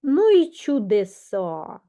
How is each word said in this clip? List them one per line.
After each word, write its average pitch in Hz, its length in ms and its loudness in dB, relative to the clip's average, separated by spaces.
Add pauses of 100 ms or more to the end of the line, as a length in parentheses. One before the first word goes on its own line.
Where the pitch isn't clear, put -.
«Ну 330 280 2
і 339 200 4
чудеса!» 190 1400 -4